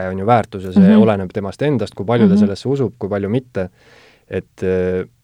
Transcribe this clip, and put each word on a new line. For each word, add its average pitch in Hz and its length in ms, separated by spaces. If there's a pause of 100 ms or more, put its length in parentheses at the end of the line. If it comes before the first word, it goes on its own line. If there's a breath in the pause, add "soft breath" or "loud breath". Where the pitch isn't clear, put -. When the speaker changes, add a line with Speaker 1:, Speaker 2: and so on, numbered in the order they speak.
(100)
Speaker 1:
on 95 80
ju, 95 80
väärtuse, 101 480
see 95 80
Speaker 2:
Mhm. 107 200
Speaker 1:
oleneb 98 300
temast 101 300
endast, 135 320
kui 101 120
palju 113 220
ta 92 60
Speaker 2:
Mhm. 104 60
Speaker 1:
sellesse 101 280
usub, 131 300
kui 101 100
palju 98 220
mitte. 117 380 (600 soft breath)
Et, - 340
eh, 92 420 (200)